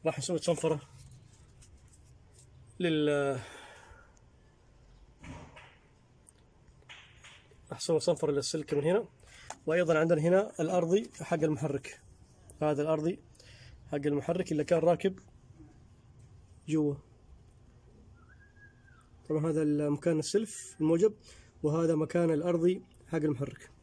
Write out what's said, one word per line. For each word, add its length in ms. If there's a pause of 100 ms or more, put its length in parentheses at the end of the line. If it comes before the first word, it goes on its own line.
راح 120
نسوي 200
صنفرة 420 (2000)
لل، 280 (4000)
راح 80
نسوي 220
صنفرة 300
للسلك 440
من 100
هنا. 240 (580)
وأيضا 320
عندنا 220
هنا 400
الأرضي 500 (100)
حق 220
المحرك، 580 (600)
هذا 200
الأرضي 360 (760)
حق 140
المحرك 460
اللي 120
كان 140
راكب 400 (1500)
جوا. 260 (2250)
طبعا 220
هذا 120
ال-، 280
مكان 280
السلف 640
الموجب، 340 (480)
وهذا 320
مكان 360
الأرضي 520 (260)
حق 100
المحرك. 520 (120)